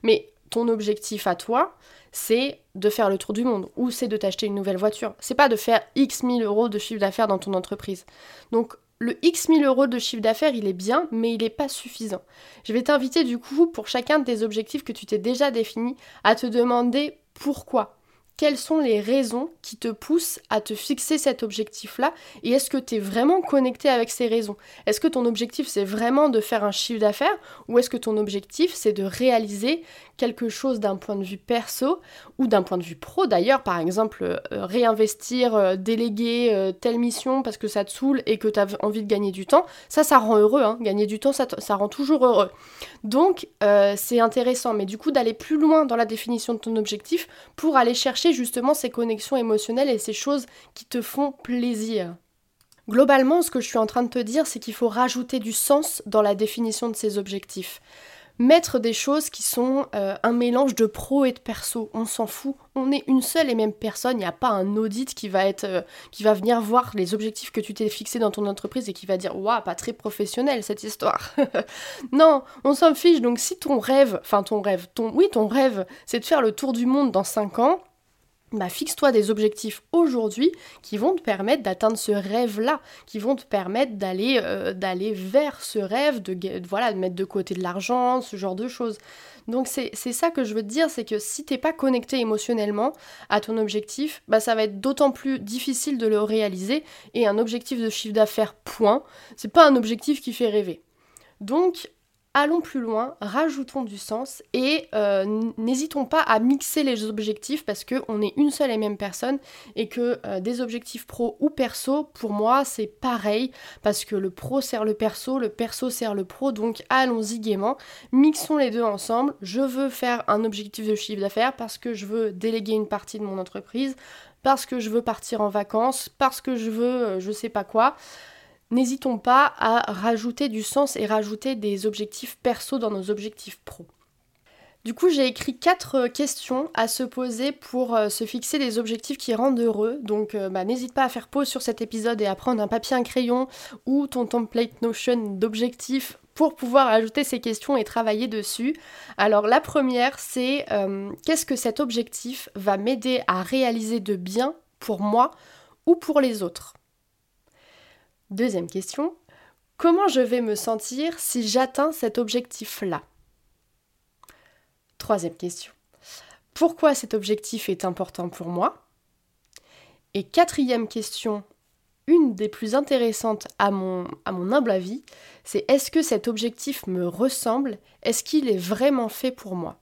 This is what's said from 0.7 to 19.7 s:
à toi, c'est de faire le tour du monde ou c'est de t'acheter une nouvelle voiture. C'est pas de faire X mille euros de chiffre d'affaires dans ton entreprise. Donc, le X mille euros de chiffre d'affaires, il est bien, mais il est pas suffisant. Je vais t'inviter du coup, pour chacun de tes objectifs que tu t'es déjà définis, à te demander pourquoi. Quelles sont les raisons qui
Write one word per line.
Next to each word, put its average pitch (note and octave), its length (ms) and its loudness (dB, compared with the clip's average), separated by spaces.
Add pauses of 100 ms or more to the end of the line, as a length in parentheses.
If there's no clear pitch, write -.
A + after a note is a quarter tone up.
à F3 80 0
toi, B3 400 -2 (380)
c'est B3+ 480 0 (140)
de G3 140 0
faire G#3 200 2
le F#3+ 80 0
tour - 160 -6
du A3 100 -2
monde A3 320 -2
ou B3 160 -2
c'est A#3+ 160 -4
de G#3 80 -2
t'acheter G#3 300 -2
une G3+ 100 -2
nouvelle G3 220 -2
voiture. G#3+ 420 -2
C'est - 160 -6
pas C#4 140 6
de A3+ 80 2
faire A3+ 240 2 (140)
X C4+ 280 0
mille B3 200 2
euros G#3+ 260 2
de G#3 100 -4
chiffre G#3+ 220 -6
d'affaires G3+ 260 2
dans F#3+ 120 0
ton G3 160 -4
entreprise. F#3 500 -6 (480)
Donc, A3+ 220 0 (240)
le A#3 260 -2
X E4 240 2
mille D#4 160 6
euros C4 220 4
de A#3+ 120 -2
chiffre A#3 220 -6
d'affaires, A3+ 340 2
il G#3+ 100 -4
est F#3+ 60 0
bien, A3+ 400 0
mais A#3 220 0
il A3 100 -2
est A3+ 60 0
pas C#4 180 -4
suffisant. A3 540 -10 (420)
Je - 80 -8
vais B3 120 2
t'inviter C4+ 420 2
du A#3+ 120 -2
coup, D4+ 300 2
pour C#4 200 -8
chacun C4 320 2
de C#4 40 0
tes A#3 200 0
objectifs G#3+ 420 -4
que A3 80 -8
tu - 120 -12
t'es G#3 120 -2
déjà B3 340 2
définis, A#3 460 -4 (260)
à A3 120 6
te B3 100 -6
demander A#3+ 720 2 (160)
pourquoi. - 640 -4 (400)
Quelles D4 200 2
sont D#4+ 220 0
les A3+ 200 2
raisons B3 520 0 (100)
qui - 160 -16